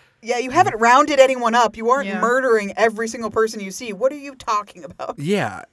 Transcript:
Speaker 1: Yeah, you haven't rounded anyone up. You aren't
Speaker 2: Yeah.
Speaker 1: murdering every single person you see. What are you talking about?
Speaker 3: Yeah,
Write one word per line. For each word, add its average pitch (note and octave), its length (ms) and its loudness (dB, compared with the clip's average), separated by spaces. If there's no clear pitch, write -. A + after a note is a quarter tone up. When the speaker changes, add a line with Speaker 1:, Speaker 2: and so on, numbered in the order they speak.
Speaker 1:
Yeah, A#3 160 -4
you B3+ 140 -2
haven't E4+ 280 2
rounded C4+ 400 4
anyone B3+ 360 4
up. A3 240 2
You A3+ 100 -4
aren't A#3+ 200 0
Speaker 2:
Yeah. F#3+ 120 -6
Speaker 1:
murdering A3+ 560 0
every A3 320 0
single A3+ 220 -8
person A3 300 -2
you F#3+ 100 -10
see. G#3+ 240 -12
What B3+ 180 -2
are D4 60 -12
you C#4 160 -14
talking G#3 500 -8
about? C3+ 340 -12
Speaker 3:
Yeah, C#3 440 -4